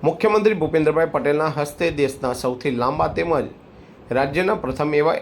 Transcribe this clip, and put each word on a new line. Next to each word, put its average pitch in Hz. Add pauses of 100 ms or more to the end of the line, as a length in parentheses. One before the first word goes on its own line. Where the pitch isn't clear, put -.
મુખ્યમંત્રી 208
ભૂપેન્દ્રભાઈ 156
પટેલના 147
હસ્તે 147
દેશના 135
સૌથી 127
લાંબા 139
તેમજ 160 (680)
રાજ્યના 147
પ્રથમ 147
એવા 151